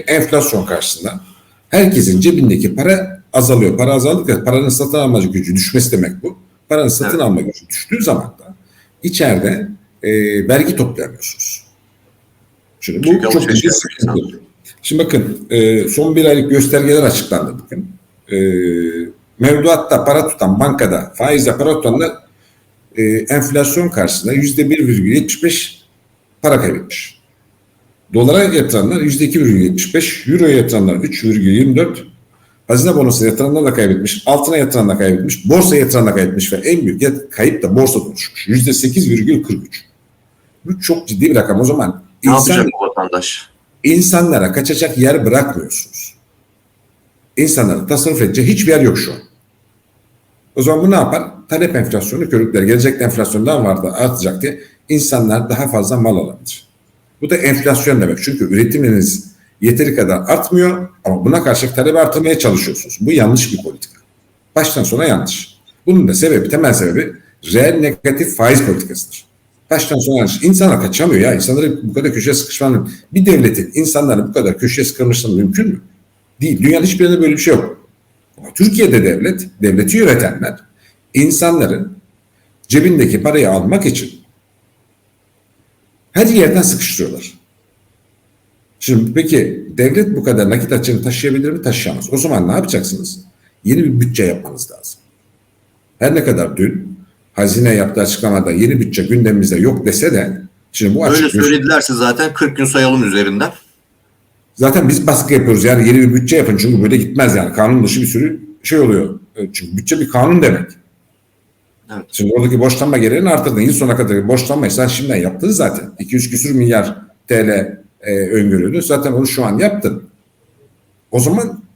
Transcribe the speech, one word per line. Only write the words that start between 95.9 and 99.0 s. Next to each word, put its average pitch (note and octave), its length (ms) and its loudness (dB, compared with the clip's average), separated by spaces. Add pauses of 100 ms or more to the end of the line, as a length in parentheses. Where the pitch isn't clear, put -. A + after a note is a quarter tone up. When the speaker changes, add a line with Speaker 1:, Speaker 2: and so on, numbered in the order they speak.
Speaker 1:
Her D3+ 160 2
ne E3 100 0
kadar E2+ 320 -2
dün - 420 -4 (340)
hazine A#2 420 2
yaptığı G2+ 260 0
açıklamada G2 520 -2
yeni A#2 280 2
bütçe - 220 -2